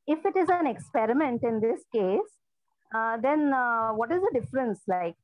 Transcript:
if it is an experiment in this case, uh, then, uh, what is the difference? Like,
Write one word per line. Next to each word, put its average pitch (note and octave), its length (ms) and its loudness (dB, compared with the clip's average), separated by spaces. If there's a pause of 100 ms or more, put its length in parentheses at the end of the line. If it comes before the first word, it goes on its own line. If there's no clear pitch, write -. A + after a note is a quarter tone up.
if D#4 180 0
it G4 100 0
is F#4 140 2
an F4 180 2
experiment A#3+ 760 0
in A3+ 160 0
this A#3 240 0 (100)
case, G#3+ 440 0 (580)
uh, A3+ 220 -2
then, C#4+ 340 2
uh, A#3 400 0
what A3+ 200 -2
is F4+ 100 0
the F#4+ 180 0
difference? A#3 480 -4
Like, F3+ 360 -2